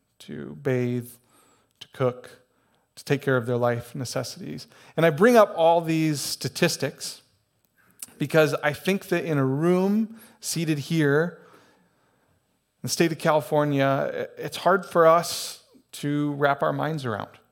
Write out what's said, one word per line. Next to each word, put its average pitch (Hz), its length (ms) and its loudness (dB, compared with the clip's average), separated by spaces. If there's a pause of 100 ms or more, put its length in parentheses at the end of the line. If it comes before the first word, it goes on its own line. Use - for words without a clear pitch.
(200)
to 147 420 -12
bathe, 123 460 -2 (720)
to - 80 -20
cook, - 540 -4 (520)
to - 100 -20
take 143 180 -2
care 135 140 0
of 117 100 -2
their 123 100 -2
life 120 360 -2
necessities. 143 760 -10 (280)
And 160 80 0
I 165 60 6
bring 214 260 4
up 202 200 6
all 165 240 4
these 160 400 0
statistics - 1000 -4 (960)
because 151 440 2
I 147 100 0
think 190 360 -4
that 175 160 0
in 156 120 -2
a 135 80 2
room 180 760 0 (180)
seated 160 400 -2
here 156 640 0 (1400)
in - 80 -20
the 127 40 -6
state 165 220 2
of 156 80 -8
California, 147 1120 0 (100)
i-, - 20 -12
it's - 180 -10
hard 185 280 2
for 165 220 6
us - 560 0 (260)
to 147 440 -4
wrap 143 280 2
our 156 100 0
minds 143 320 -4
around. 107 260 -4 (200)